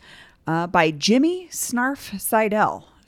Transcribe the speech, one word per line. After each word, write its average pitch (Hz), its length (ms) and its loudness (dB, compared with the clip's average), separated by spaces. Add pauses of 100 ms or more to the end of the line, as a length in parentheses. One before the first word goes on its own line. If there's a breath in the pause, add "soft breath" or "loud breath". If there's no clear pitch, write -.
(480 loud breath)
uh, 165 180 -2
by 170 240 4
Jimmy 269 600 2
Snarf 247 680 -6
Seidel. 208 680 0 (200)